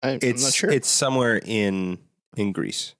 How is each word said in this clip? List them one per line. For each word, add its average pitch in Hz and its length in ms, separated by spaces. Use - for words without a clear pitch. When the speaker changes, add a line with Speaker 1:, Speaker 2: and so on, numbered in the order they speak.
Speaker 1:
I, 131 60
I'm 131 120
Speaker 2:
It's, 123 220
Speaker 1:
not 135 100
sure. - 180
Speaker 2:
it's 135 180
somewhere 127 560
in, 95 520
in 101 160
Greece. - 480